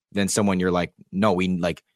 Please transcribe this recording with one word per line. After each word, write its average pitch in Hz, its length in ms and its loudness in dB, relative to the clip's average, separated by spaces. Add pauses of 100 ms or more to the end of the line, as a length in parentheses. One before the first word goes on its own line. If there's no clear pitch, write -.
(120)
than 98 160 0
someone 98 320 0
you're 90 100 2
like, 87 220 -2 (180)
"No, 98 220 2
we, 90 160 0
like, 87 340 -2 (140)